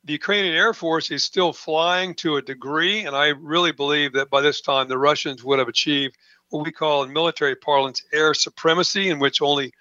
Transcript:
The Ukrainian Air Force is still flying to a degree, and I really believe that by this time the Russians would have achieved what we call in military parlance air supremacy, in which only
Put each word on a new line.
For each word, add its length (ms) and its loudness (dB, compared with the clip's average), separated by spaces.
The 80 -6
Ukrainian 420 -2
Air 180 2
Force 380 -2
is 140 -4
still 280 0
flying 640 -2
to 200 -2
a 60 -2
degree, 600 -2
and 120 -6
I 120 2
really 440 0
believe 400 0
that 180 -2
by 100 4
this 200 2
time 280 0
the 80 -2
Russians 460 0
would 160 2
have 100 0
achieved 480 -2
what 140 -6
we 60 -6
call 320 0
in 100 -6
military 440 0
parlance 460 0
air 200 4
supremacy, 800 0
in 80 -2
which 240 2
only 380 0